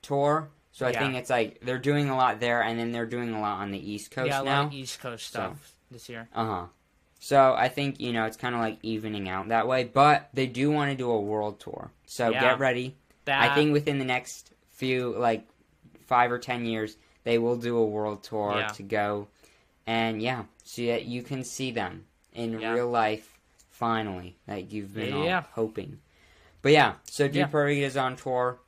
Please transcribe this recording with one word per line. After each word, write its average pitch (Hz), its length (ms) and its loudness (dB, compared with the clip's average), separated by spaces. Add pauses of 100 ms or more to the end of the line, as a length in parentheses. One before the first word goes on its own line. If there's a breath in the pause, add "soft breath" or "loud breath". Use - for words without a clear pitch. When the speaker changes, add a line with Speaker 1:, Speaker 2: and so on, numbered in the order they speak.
Speaker 1:
tour, 147 480 0 (220)
so - 140 -6
I 123 60 2
Speaker 2:
Yeah. 117 80 -2
Speaker 1:
think 135 160 0
it's, 123 140 -8
like, 117 320 0
they're 127 180 -4
doing 143 280 2
a 131 80 0
lot 123 240 2
there, 120 220 2
and 113 180 0
then 117 120 -2
they're 117 160 -4
doing 120 260 -4
a 107 80 -4
lot 104 200 -2
on 101 100 -6
the 98 200 -8
East 104 200 -10
Coast 127 180 -2
Speaker 2:
Yeah, 139 120 0
a - 20 -4
Speaker 1:
now. 139 180 2
Speaker 2:
lot 147 60 0
of 147 60 -8
East 135 260 -12
Coast 120 320 -10
Speaker 1:
So 117 80 -6
Speaker 2:
stuff - 340 -8 (160)
this 120 180 -20
year. 113 260 -14
Speaker 1:
Uh-huh. 107 340 -4 (520)
So 135 340 6
I 127 140 2
think, 139 320 -4
you 120 140 -4
know, 113 120 0
it's 110 120 -8
kinda, 123 220 -2
like, 110 240 -2
evening 107 440 -4
out 95 200 -4
that 113 200 2
way, 127 180 2
but 139 500 4
they 135 100 2
do 127 240 0
wanna 147 260 0
do 123 140 -2
a 113 100 4
world 104 400 -2
tour. - 300 -12 (160)
So 117 240 0
Speaker 2:
Yeah. 123 120 2
Speaker 1:
get 127 180 4
ready. 127 360 0 (300)
I 139 220 2
Speaker 2:
That 139 80 2
Speaker 1:
think 151 180 4
within 147 240 2
the 135 80 -2
next - 480 -4 (160)
few, 127 480 -2
like, 113 300 2 (580)
five 123 260 4
or 123 60 -2
ten 123 280 -6
years, 110 300 -2 (280 soft breath)
they 117 160 4
will 120 180 2
do 120 180 -2
a 113 100 6
world 107 380 -2
tour 104 320 -2
Speaker 2:
Yeah. 107 120 0
Speaker 1:
to 107 160 -10
go. 104 440 -2 (600 soft breath)
And, 113 340 0
yeah, 120 220 -2 (200)
so - 200 -8
that 117 220 0
you 120 180 -8
can 131 200 -6
see 131 280 -6
them 92 340 -6 (280)
in 113 260 -4
Speaker 2:
Yeah. 113 140 -4
Speaker 1:
real 120 140 0
life, 110 520 0 (320)
finally, 104 720 -4
that 101 260 -10
you've 101 220 -8
been 110 180 -4
all 143 140 -2
Speaker 2:
Yeah. 175 160 0 (120)
Speaker 1:
hoping. 110 460 -6 (640 soft breath)
But, 139 120 4
yeah, 135 220 6 (100)
so - 200 0
Dude 139 100 0
Speaker 2:
Yeah. 175 120 2
Speaker 1:
Perfect 143 340 2
is 135 160 -2
on 131 180 0
tour. 123 520 -2